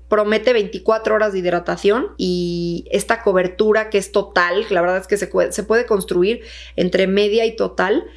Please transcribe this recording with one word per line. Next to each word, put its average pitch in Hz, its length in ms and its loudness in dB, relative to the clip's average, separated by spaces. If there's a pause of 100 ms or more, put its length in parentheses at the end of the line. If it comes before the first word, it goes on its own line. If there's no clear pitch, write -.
promete 214 440 2
veinticuatro 220 600 0
horas 214 200 2
de 190 60 -2
hidratación 180 680 0 (100)
y 175 720 -2
esta 226 320 0
cobertura 208 720 2
que 202 80 0
es 190 120 -6
total, 190 560 0
que 208 60 -2
la 175 80 2
verdad 180 160 0
es 190 80 -6
que 208 120 -2
se 190 140 -6
cue-, 180 200 0
se - 100 -4
puede 226 240 2
construir 190 560 0 (340)
entre 185 300 2
media 202 400 2
y 226 100 -4
total, 196 500 -2 (120)